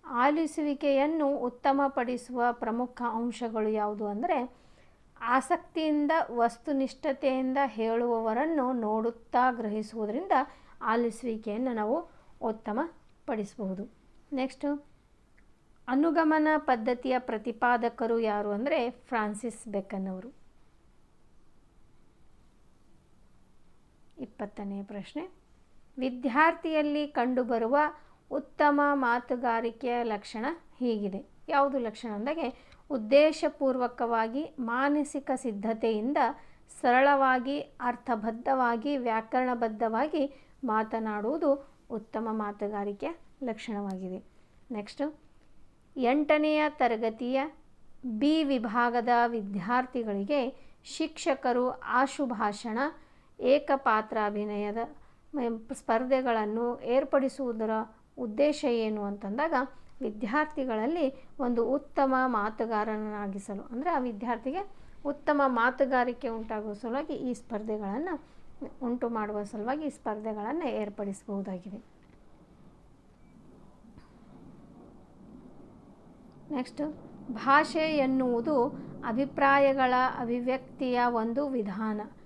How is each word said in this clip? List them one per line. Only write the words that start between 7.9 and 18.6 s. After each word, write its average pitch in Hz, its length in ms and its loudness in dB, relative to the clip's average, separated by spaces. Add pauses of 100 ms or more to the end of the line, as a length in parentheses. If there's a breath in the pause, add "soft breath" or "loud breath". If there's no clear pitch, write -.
ನೋಡುತ್ತಾ 226 760 2
ಗ್ರಹಿಸುವುದರಿಂದ 220 840 -2 (460 loud breath)
ಆಲಿಸುವಿಕೆಯನ್ನು 233 920 -2
ನಾವು 220 240 2 (440 loud breath)
ಉತ್ತಮಪಡಿಸಬಹುದು. 220 1400 -4 (500)
ನೆಕ್ಸ್ಟ್, 269 320 -4 (1200)
ಅನುಗಮನ 311 600 4 (100)
ಪದ್ಧತಿಯ 254 640 0
ಪ್ರತಿಪಾದಕರು 233 1000 0
ಯಾರು 208 320 0
ಅಂದರೆ 269 280 0 (260)